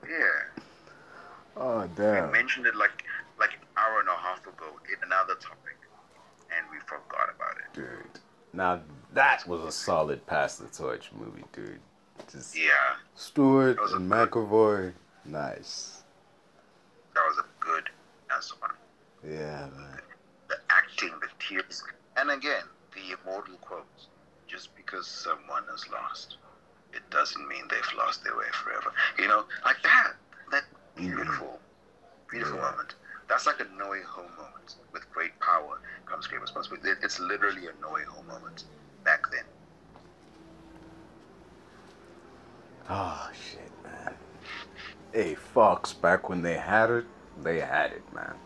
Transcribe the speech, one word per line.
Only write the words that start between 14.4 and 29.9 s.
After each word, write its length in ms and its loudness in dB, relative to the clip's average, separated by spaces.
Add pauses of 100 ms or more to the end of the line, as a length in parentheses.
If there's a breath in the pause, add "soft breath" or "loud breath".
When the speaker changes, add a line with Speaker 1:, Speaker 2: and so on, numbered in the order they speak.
Speaker 2:
nice. 720 -8 (1200)
Speaker 1:
That 120 6
was 120 0
a 80 -2 (120)
good 320 -2 (400)
ass 300 -4
one. 100 -4 (540)
Speaker 2:
Yeah, 420 -6 (100)
man. 240 -16 (460)
Speaker 1:
The 100 -4 (140)
acting, 480 2
the 80 -8 (140)
tears, 420 -6 (340)
and 140 2
again, 320 -2 (320)
the 160 -14 (100)
immortal 360 -10
quotes. 500 -14 (400)
"Just 300 -14
because 320 -10
someone 560 -6 (100)
is 160 -12
lost, 460 -8 (560)
it 180 -10
doesn't 380 0
mean 180 -10
they've 300 -2
lost 260 0
their 140 -4
way 160 -2
forever." 400 -4 (260 loud breath)
You 80 2
know, 200 6 (180 loud breath)
like 180 4
that. 300 8 (400)